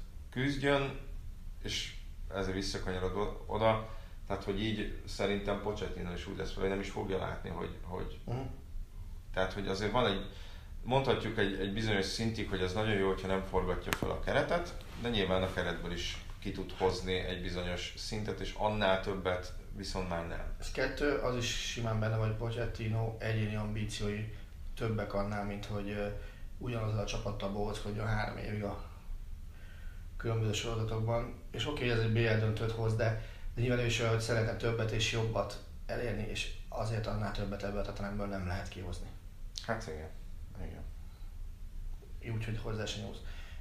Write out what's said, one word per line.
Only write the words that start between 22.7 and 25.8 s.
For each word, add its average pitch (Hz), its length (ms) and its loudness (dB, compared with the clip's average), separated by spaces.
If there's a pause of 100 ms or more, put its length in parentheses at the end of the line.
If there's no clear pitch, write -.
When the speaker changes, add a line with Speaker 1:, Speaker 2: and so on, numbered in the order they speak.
Speaker 2:
egyéni 110 380 2
ambíciói 107 760 0 (440)
többek 107 380 0
annál, 101 300 2
mint 104 220 -4
hogy, 101 240 -2